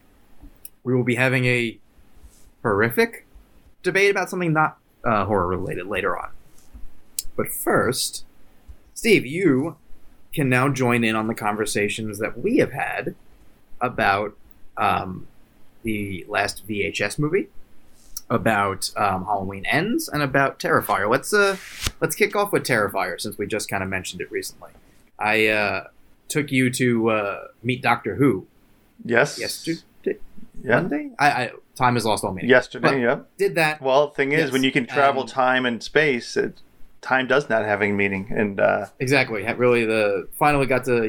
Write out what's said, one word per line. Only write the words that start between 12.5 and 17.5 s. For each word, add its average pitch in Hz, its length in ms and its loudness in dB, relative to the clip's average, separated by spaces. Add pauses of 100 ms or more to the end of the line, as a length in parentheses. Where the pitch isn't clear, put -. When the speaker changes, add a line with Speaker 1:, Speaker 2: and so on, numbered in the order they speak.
Speaker 1:
have - 140 4
had 127 420 -6 (680)
about, 104 560 0 (400)
um, 95 500 -2 (560)
the 104 460 -6
last 101 360 -2
V 104 200 -4
H 85 160 -6
S 101 180 -4
movie, 156 300 -2 (840)